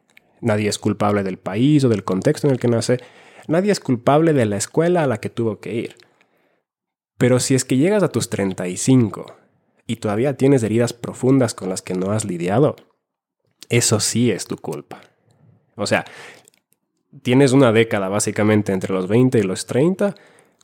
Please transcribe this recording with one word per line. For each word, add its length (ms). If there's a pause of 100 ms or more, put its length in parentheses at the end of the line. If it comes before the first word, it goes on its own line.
(400)
Nadie 300
es 80
culpable 460
del 140
país 460
o 60
del 140
contexto 440
en 60
el 60
que 80
nace. 320 (480)
Nadie 240
es 80
culpable 540
de 120
la 120
escuela 460
a 40
la 120
que 100
tuvo 300
que 140
ir. 220 (1200)
Pero 220
si 160
es 100
que 120
llegas 260
a 60
tus 200
treinta 380
y 100
cinco 580 (520)
y 100
todavía 400
tienes 260
heridas 300
profundas 600
con 160
las 120
que 140
no 160
has 140
lidiado, 500 (960)
eso 300
sí 320
es 140
tu 120
culpa. 440 (760)
O 120
sea, 180 (1160)
tienes 280
una 200
década 380
básicamente 640
entre 200
los 140
veinte 320
y 40
los 220
treinta 500 (480)